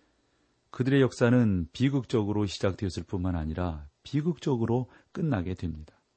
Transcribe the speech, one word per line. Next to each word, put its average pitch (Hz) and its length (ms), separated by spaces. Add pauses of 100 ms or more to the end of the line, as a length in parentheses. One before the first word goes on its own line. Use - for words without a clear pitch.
(720)
그들의 135 300
역사는 117 720
비극적으로 110 720
시작되었을 92 580
뿐만 90 320
아니라 78 520 (160)
비극적으로 131 840 (220)
끝나게 107 420
됩니다. 78 400 (240)